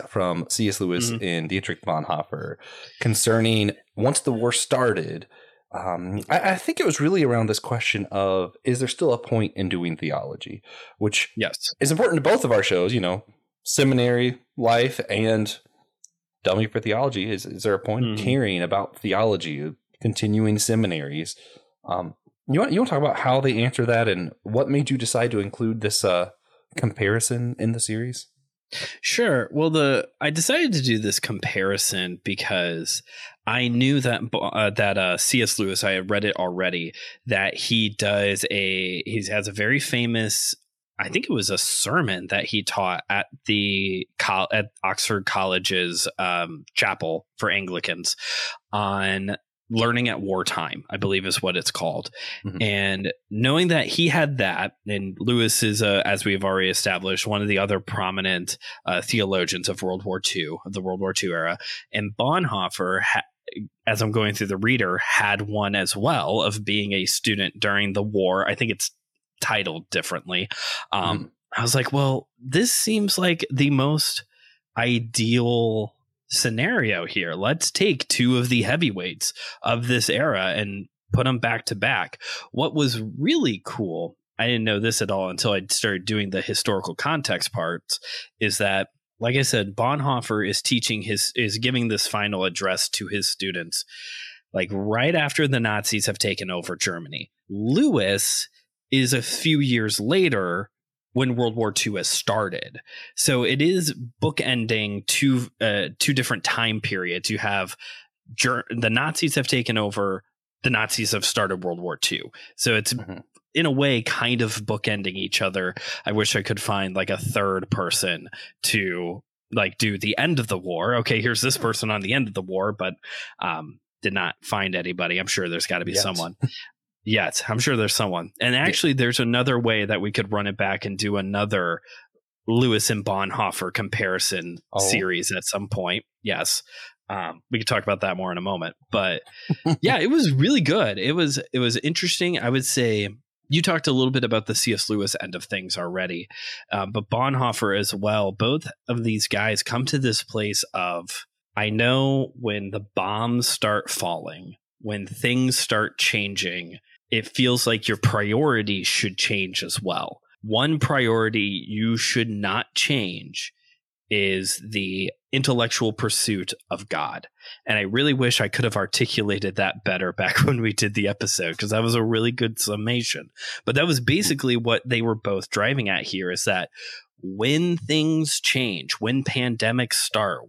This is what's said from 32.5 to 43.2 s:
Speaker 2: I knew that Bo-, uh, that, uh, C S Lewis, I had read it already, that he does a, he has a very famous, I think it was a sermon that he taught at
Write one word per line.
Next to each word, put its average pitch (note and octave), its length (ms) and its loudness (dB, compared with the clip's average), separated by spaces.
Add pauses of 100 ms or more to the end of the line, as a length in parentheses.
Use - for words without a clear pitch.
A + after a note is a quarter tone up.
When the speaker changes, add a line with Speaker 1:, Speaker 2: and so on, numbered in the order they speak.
Speaker 2:
I B2 200 2
knew C3 340 4
that A#2+ 280 -2
Bo-, - 100 -2
uh, G#2 320 0
that, G2+ 260 2
uh, F2+ 200 2
C - 240 2
S - 180 0
Lewis, G2 240 0
I G2 80 2
had F#2 180 -2
read G#2 160 2
it G2+ 100 0
already, F2+ 580 -2 (340)
that G2 280 0
he A2 340 2
does G2+ 600 2
a, F#2+ 540 -2
he A2 240 -4
has G#2 180 0
a G#2 60 -6
very A2 260 2
famous, A#2 760 0 (460)
I G2 100 -4
think - 160 -2
it - 80 -2
was G#2 160 0
a F#2+ 80 0
sermon G2+ 680 0
that G2+ 180 0
he G#2 180 -2
taught F#2 460 -2
at G2+ 180 0 (180)